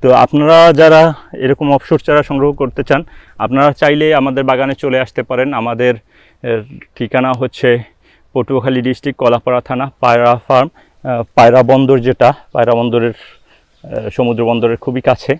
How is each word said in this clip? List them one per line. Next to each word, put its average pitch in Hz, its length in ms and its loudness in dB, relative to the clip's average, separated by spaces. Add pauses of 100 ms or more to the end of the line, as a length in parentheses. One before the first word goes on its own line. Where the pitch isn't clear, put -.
তো 127 100 2
আপনারা 151 600 4
যারা 160 420 4 (180)
এরকম 143 400 -2
অফশুট 139 300 -2
চারা 147 200 0
সংগ্রহ 143 300 -2
করতে 139 320 -8
চান, 147 200 -2 (340)
আপনারা 135 340 0
চাইলে 151 420 0
আমাদের 135 300 -2
বাগানে 131 300 -2
চলে 131 260 -4
আসতে 127 220 -6
পারেন। 131 320 -4
আমাদের, 117 400 -2 (480)
এর, 117 200 -4 (320)
ঠিকানা 131 380 -4
হচ্ছে 123 460 -2 (540)
পটুয়াখালী 127 500 -4
ডিস্ট্রিক্ট, 127 360 -6
কলাপাড়া 123 420 -2
থানা, 131 300 -8 (100)
পায়রা 120 480 2
ফার্ম, 135 200 2
আহ, - 540 -10 (120)
পায়রা 120 280 6
বন্দর 131 360 2
যেটা, 123 340 0 (200)
পায়রা 117 220 0
বন্দরের, 117 380 -2 (720)
আহ, 110 260 -10
সমুদ্র 120 340 -4
বন্দরের 113 320 -2
খুবই 127 240 -8
কাছে 135 400 -2